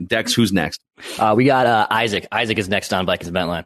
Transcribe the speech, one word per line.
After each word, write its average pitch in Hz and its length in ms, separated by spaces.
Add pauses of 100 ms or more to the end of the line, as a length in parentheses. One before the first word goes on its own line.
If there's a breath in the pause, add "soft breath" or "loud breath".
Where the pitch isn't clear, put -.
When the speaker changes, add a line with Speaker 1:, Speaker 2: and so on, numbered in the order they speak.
Speaker 1:
Dex, 113 280
who's 110 180
next? 85 300 (360 loud breath)
Speaker 2:
Uh, 110 200
we 127 80
got, 131 220
uh, 110 220
Isaac. 107 440
Isaac 110 240
is 101 100
next 98 240
on 92 140
Vikings 87 240
Vent 87 180
Line. 85 180